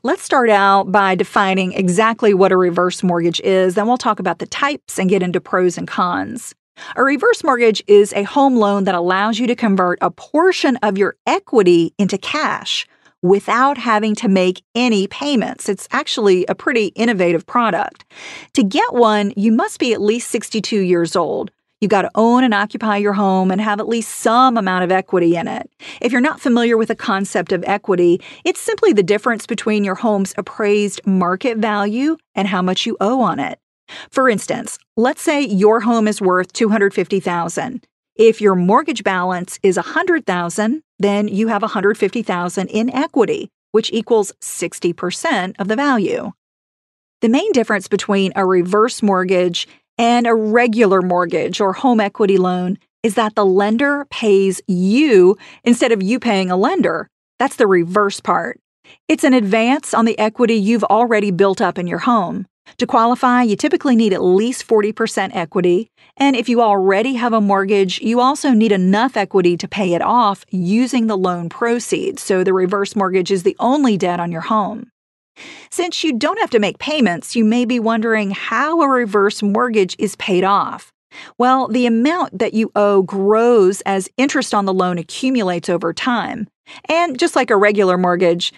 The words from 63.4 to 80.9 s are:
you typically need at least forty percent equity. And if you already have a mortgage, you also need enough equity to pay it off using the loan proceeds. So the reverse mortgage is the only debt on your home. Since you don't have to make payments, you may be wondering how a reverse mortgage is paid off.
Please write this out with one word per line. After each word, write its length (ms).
you 120
typically 400
need 160
at 100
least 440
forty 260
percent 420
equity. 540
And 180
if 140
you 120
already 520
have 180
a 80
mortgage, 640
you 180
also 320
need 220
enough 420
equity 400
to 120
pay 260
it 80
off 480
using 580
the 100
loan 300
proceeds. 720
So 220
the 100
reverse 440
mortgage 340
is 120
the 160
only 380
debt 220
on 120
your 100
home. 480
Since 320
you 120
don't 260
have 120
to 80
make 200
payments, 560
you 80
may 220
be 120
wondering 540
how 500
a 60
reverse 560
mortgage 560
is 160
paid 300
off. 480